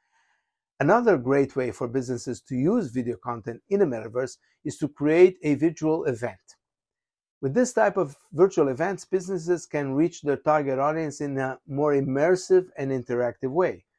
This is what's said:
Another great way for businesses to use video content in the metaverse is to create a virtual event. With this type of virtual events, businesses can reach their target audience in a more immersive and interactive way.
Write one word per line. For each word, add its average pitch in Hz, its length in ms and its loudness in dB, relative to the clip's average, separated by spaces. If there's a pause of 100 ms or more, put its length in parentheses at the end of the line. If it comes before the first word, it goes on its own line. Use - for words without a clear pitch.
(800)
Another 202 380 4
great 131 380 0
way 127 160 -2
for 123 160 -6
businesses 120 540 -6
to - 140 -10
use 160 360 0
video 117 240 -4
content 117 540 -10
in 196 100 0
the 202 60 4
metaverse 120 520 -6 (280)
is 147 120 -8
to 151 120 -4
create 165 540 4
a 147 120 2
virtual 160 480 -2
event. 113 540 -6 (840)
With 139 120 -4
this 240 200 2
type 208 240 2
of 151 200 -2 (160)
virtual 170 340 4
events, 160 380 -4
businesses 180 600 -4
can 139 280 -4
reach 165 280 0
their 139 160 0
target 139 400 0
audience 151 440 -2
in 143 180 -4
a 131 280 -4
more 147 260 0
immersive 165 840 2
and 135 140 -4
interactive 123 600 -4
way. 139 340 -2 (140)